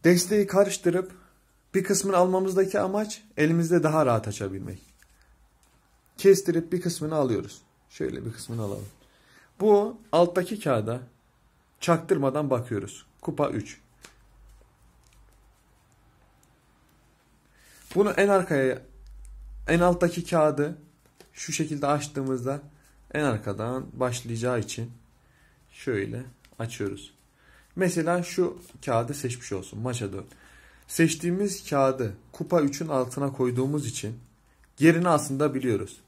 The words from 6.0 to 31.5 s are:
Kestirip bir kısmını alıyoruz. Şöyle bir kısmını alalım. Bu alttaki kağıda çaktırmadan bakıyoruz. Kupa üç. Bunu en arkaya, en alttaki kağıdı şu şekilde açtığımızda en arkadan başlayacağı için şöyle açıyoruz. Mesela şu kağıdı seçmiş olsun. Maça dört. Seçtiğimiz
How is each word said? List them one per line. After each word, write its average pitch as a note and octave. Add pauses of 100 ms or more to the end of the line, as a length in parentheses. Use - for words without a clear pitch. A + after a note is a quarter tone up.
Kestirip E3+
bir F3+
kısmını D#3+
alıyoruz. C3 (280)
Şöyle -
bir A#2
kısmını A#2
alalım. G2+ (720)
Bu G#3 (140)
alttaki F3
kağıda A#2+ (800)
çaktırmadan D3+
bakıyoruz. A#2 (160)
Kupa C#3+
üç. - (4000)
Bunu G3+
en G3
arkaya, D3 (840)
en E3
alttaki F3
kağıdı D3+ (560)
şu -
şekilde D3
açtığımızda C#3 (520)
en D3+
arkadan A2+
başlayacağı A#2+
için A#2 (800)
şöyle A2+ (360)
açıyoruz. G#2+ (600)
Mesela F3
şu - (280)
kağıdı A#2+
seçmiş -
olsun. G2
Maça A#2
dört. F#2+ (600)
Seçtiğimiz F3